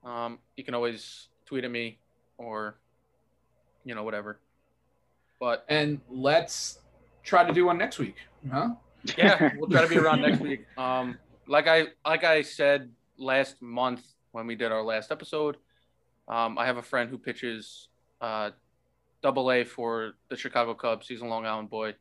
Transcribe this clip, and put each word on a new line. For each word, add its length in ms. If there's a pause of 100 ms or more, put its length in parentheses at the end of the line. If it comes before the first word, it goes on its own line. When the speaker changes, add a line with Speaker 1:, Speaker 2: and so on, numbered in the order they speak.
Speaker 1:
um, 360 (180)
you 60
can 100
always 560 (160)
tweet 180
at 80
me 280 (380)
or, 380 (1080)
you 100
know, 80
whatever. 360 (1000)
But 300
Speaker 2:
And 400
let's 720 (440)
try 200
to 100
do 120
one 120
next 220
week, 160 (360)
huh? 180 (480)
Speaker 1:
Yeah, 400
we'll 120
try 140
to 40
be 100
around 240
next 180
Speaker 2:
<laughs> 100
Speaker 1:
week. 160 (120)
Um, 400 (300)
like 200
I, 200 (180)
like 180
I 180
said 480 (280)
last 440
month 400 (300)
when 160
we 80
did 160
our 120
last 280
episode, 460 (720)
um, 300
I 80
have 120
a 40
friend 280
who 80
pitches, 720 (320)
uh, 300 (680)
double 300
A 120
for 500 (160)
the 80
Chicago 360
Cubs. 340
He's 140
a 40
Long 200
Island 240
boy. 320